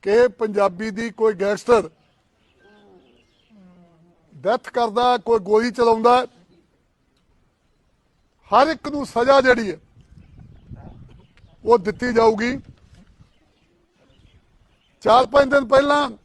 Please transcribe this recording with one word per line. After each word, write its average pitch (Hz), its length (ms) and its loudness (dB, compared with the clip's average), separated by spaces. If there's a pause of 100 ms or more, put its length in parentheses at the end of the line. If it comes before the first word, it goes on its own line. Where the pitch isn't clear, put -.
ਕਿ 233 240 2 (100)
ਪੰਜਾਬੀ 202 520 -4
ਦੀ 226 220 -8
ਕੋਈ 220 220 -2
ਗੈਂਗਸਟਰ 202 560 -2 (2500)
ਡੈਥ 190 340 -4
ਕਰਦਾ, 240 500 -2
ਕੋਈ 233 220 -2
ਗੋਲੀ 214 320 0
ਚਲਾਉਂਦਾ, 240 540 2 (2250)
ਹਰ 254 180 4
ਇੱਕ 311 200 -8
ਨੂੰ 285 180 -8
ਸਜ਼ਾ 262 340 2
ਜਿਹੜੀ 240 300 0
ਹੈ 156 80 -12 (1900)
ਉਹ 233 160 4
ਦਿੱਤੀ 214 340 -6
ਜਾਊਗੀ। 226 420 0 (2500)
ਚਾਰ 233 220 4
ਪੰਜ 269 240 2
ਦਿਨ 277 160 0
ਪਹਿਲਾਂ 285 440 0 (140)